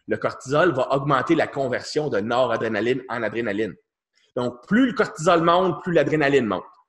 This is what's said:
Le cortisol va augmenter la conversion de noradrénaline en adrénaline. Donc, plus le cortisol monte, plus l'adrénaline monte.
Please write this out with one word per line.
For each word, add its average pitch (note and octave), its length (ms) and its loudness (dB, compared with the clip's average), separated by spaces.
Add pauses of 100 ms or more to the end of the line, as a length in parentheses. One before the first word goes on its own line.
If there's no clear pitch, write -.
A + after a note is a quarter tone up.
Le D#3 100 -2
cortisol D3 560 0
va B2+ 180 -2
augmenter C#3 440 2
la B2 120 2
conversion C3+ 640 -4
de A2 100 0
noradrénaline A#2 920 0
en A#2 140 -6
adrénaline. G#2+ 500 -4 (640)
Donc, B2 320 -6
plus B3 200 4
le A3+ 60 -2
cortisol E3+ 480 2
monte, F3 420 2
plus F3 100 -2
l'adrénaline C#3 520 2
monte. F#2 200 -4 (240)